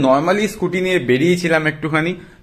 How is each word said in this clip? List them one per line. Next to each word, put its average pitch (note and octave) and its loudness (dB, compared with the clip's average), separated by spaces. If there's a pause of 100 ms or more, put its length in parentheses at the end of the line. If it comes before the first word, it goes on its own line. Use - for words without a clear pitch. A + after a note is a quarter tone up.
normally E3+ 2 (100)
স্কুটি F3 -4
নিয়ে F#3 0 (120)
বেরিয়েছিলাম E3 2 (100)
একটুখানি, D#3+ -2 (300)